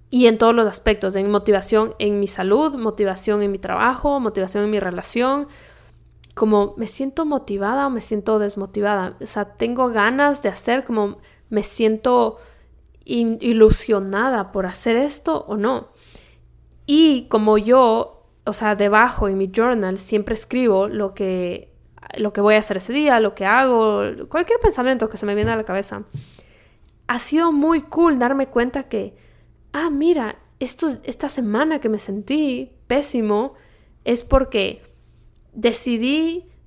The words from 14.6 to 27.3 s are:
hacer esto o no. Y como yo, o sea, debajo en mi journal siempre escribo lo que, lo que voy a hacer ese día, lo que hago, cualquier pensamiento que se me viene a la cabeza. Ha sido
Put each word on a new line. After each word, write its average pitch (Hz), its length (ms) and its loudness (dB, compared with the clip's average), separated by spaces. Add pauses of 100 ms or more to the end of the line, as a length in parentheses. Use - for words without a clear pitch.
hacer 226 300 -2
esto 285 520 -2
o 214 100 -4
no. 233 320 -2 (960)
Y 285 420 4
como 214 300 4
yo, 233 720 2 (160)
o 214 80 -4
sea, 214 220 0
debajo 208 520 2
en 196 100 -2
mi 190 140 -2
journal 220 460 0
siempre 208 380 -4
escribo 220 520 0
lo 208 260 -4
que, 185 600 -6 (440)
lo 208 140 -2
que 208 80 -4
voy 208 160 6
a 214 40 6
hacer 208 180 -2
ese 190 160 -6
día, 277 260 4
lo 214 160 0
que 196 100 -6
hago, 220 580 2 (260)
cualquier 359 320 0
pensamiento 254 480 2
que 214 80 -12
se - 80 -8
me 202 100 -2
viene 214 160 0
a 226 60 -2
la 220 80 -6
cabeza. 202 400 -6 (1000)
Ha 247 120 -4
sido 330 340 0